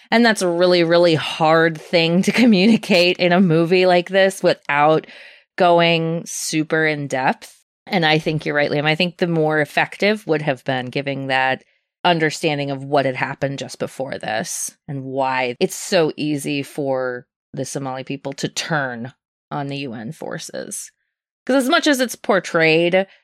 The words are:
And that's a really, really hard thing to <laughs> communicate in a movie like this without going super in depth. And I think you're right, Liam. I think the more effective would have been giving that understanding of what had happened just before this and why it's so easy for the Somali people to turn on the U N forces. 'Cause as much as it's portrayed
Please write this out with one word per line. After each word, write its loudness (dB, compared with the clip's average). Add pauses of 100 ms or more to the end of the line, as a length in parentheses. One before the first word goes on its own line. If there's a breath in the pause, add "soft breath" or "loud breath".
(120 loud breath)
And 4
that's 2
a 0
really, 4
really 4
hard 2
thing 2
to 0
<laughs> 2
communicate 4
in 2
a 6
movie 4
like 2
this 2
without 2 (500 loud breath)
going 2
super -2
in -2
depth. -4 (240)
And 0
I 4
think -4
you're -4
right, 0
Liam. -2
I 0
think -4
the -2
more 0
effective -2
would 0
have -4
been -4
giving -6
that 0 (420)
understanding -2
of -8
what 0
had -2
happened -6
just -12
before -8
this -8 (100)
and -10
why -4
it's -2
so 0
easy -4
for -6 (260)
the -8
Somali -10
people -10
to -8
turn -6 (380)
on -8
the -10
U -10
N -12
forces. -12 (540)
'Cause 2
as 0
much 2
as 4
it's -4
portrayed 2 (180 soft breath)